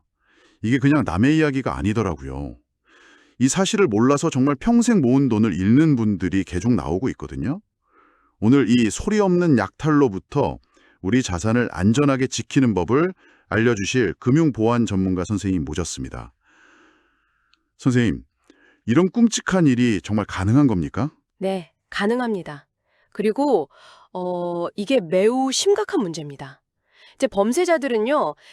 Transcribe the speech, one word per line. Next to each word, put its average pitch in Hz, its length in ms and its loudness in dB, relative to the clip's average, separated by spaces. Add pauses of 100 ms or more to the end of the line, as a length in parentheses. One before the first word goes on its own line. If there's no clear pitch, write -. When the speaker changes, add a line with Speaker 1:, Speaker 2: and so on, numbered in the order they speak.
(640)
Speaker 1:
이게 120 160 0
그냥 139 260 2
남의 120 320 2
이야기가 131 400 -2
아니더라고요. 71 760 -4 (840)
이 123 100 2
사실을 190 400 2
몰라서 131 440 2
정말 135 240 0
평생 233 440 2
모은 135 300 2
돈을 110 240 2
잃는 123 420 4
분들이 95 480 0
계속 92 300 -2
나오고 90 360 -2
있거든요. 80 520 -8 (800)
오늘 120 280 4
이 117 220 2
소리 208 300 -2
없는 175 400 2
약탈로부터 117 1000 -2 (460)
우리 110 180 0
자산을 110 500 -2
안전하게 131 560 0
지키는 - 460 0
법을 127 400 0 (360)
알려주실 107 680 0
금융보안 120 680 2
전문가 95 360 -2
선생님 92 420 -2
모셨습니다. 65 680 -8 (1400)
선생님, 113 460 0 (640)
이런 165 260 2
끔찍한 190 560 2
일이 120 340 2
정말 104 240 -2
가능한 113 420 2
겁니까? 95 440 -2 (260)
Speaker 2:
네, 190 340 -8 (180)
가능합니다. 208 760 -6 (460)
그리고, 214 560 0 (440)
어, 175 640 -6
이게 233 240 -2
매우 214 520 0
심각한 403 500 0
문제입니다. 147 600 -10 (540)
이제 - 120 0
범죄자들은요, 247 1080 0 (180)